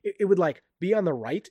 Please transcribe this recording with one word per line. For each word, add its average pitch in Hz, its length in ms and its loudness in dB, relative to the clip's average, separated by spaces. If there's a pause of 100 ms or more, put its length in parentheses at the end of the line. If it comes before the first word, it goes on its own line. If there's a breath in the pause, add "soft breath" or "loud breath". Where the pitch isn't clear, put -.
it, 202 180 -6
it 208 40 0
would, 190 140 4
like, 160 240 0 (180)
be 185 120 0
on 214 120 0
the 160 80 0
right 120 380 -6